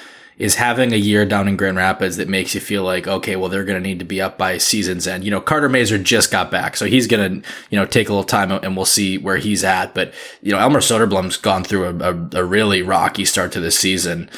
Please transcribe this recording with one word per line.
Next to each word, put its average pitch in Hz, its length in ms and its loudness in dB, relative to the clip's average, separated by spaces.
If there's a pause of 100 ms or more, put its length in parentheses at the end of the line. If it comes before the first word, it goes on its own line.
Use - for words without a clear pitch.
(380)
is 104 180 0
having 120 360 2
a 110 60 2
year 104 280 4
down 101 220 0
in 98 80 2
Grand 95 220 0
Rapids 92 400 0
that 95 100 -4
makes 95 260 -2
you 101 60 -4
feel 98 240 -4
like, 92 240 -2
okay, 95 300 -2
well, 92 100 -2
they're 95 160 -2
gonna 95 160 -2
need 92 200 -4
to 90 60 -8
be 95 160 -4
up 95 160 -4
by 92 200 0
season's 90 500 0
end. 92 160 -6
You 104 80 -2
know, - 80 0
Carter 147 300 0
Mazur 117 280 2
just - 320 2
got 92 220 0
back, 85 240 -2
so 110 100 -4
he's 113 220 4
gonna, 98 340 2 (280)
you 104 100 0
know, 95 60 2
take - 240 0
a - 20 0
little 98 140 0
time 98 260 0
and 95 240 -4
we'll 95 100 -2
see 98 320 0
where 95 200 -2
he's 101 260 -2
at. 92 300 0
But, 87 200 -2 (280)
you 101 100 -2
know, 98 80 2
Elmer 131 220 4
Soderblom's 98 560 2
gone 95 260 0
through 95 220 0
a, 87 260 -2
a, 85 220 -6
a 90 100 0
really 98 380 2
rocky 90 420 0
start 90 300 -2
to 95 80 -4
this 82 180 0
season. 85 580 -2